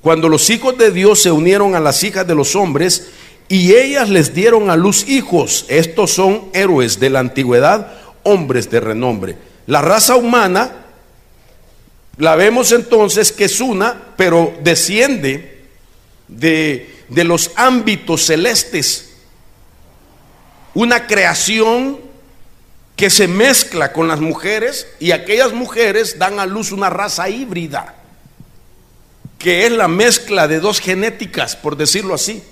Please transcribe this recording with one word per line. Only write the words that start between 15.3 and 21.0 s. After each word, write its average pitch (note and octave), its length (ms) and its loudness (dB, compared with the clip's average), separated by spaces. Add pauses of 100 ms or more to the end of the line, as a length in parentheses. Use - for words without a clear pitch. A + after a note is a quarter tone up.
de, D3+ 680 -2 (160)
de C3+ 140 0
los E3+ 320 -2
ámbitos A3 720 0
celestes. E3 880 -2 (1600)
Una A#3 320 0